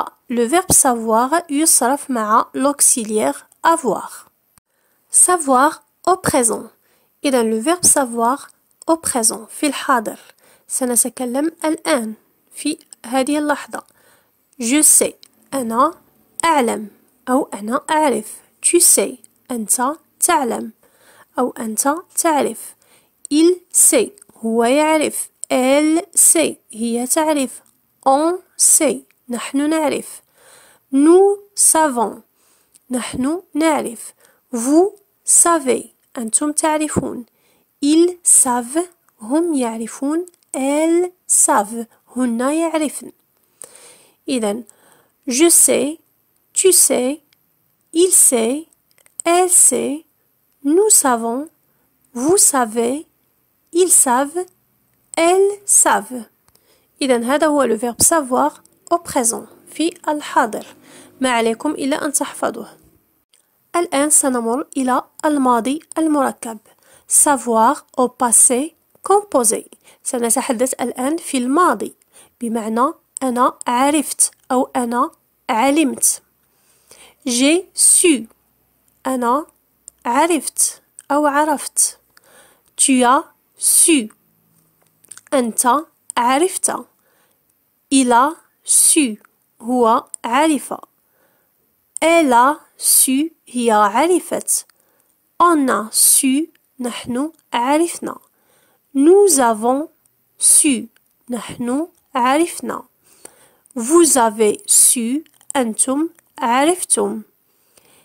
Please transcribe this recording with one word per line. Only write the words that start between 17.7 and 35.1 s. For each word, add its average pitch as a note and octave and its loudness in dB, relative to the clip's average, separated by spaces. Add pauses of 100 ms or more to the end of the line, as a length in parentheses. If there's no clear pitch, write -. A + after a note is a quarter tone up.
أعرف. D4 -2 (200)
Tu - 2
sais. B3 2 (340)
أنت B3 -2 (240)
تعلم B3 -2 (680)
أو B3 0
أنت A#3+ -2 (200)
تعرف. - -2 (580)
Il E4 4 (160)
sait. - 2 (340)
هو A3+ 0
يعرف. D4+ 0 (200)
Elle D4 2 (140)
sait. C4 2 (160)
هي A#3 -4
تعرف. D4+ -2 (440)
On D4+ 2 (240)
sait. - 2 (320)
نحن C4+ -4
نعرف. D4+ -4 (720)
Nous F4+ 6 (180)
savons. A#3+ 0 (720)
نحن B3+ -4 (120)
نعرف. D4 -2 (400)
Vous D4 2 (340)